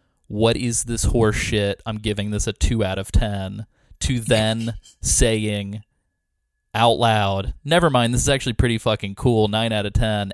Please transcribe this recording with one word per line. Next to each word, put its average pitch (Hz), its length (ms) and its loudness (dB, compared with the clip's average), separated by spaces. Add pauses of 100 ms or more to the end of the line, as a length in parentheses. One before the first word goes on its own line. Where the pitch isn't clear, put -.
(260)
"What 113 300 2
is 117 280 -4
this 117 200 -4
horse 110 320 2
shit? 101 500 -2
I'm 110 120 -6
giving 104 320 -4
this 104 180 -2
a 104 40 -4
two 110 300 0
out 95 160 -2
of 98 140 -8
ten," 101 540 -2 (340)
to 127 180 -2
then 113 560 0 (140)
<laughs> - 120 -20
saying 107 840 -2 (920)
out 117 240 4
loud, 101 560 0 (100)
"Never 165 240 4
mind, 123 240 2
this 120 100 0
is 127 60 0
actually 131 260 0
pretty 117 240 2
fucking 104 360 -2
cool, 110 320 2
nine 113 260 -2
out 104 140 -2
of 101 60 -8
ten," 104 420 0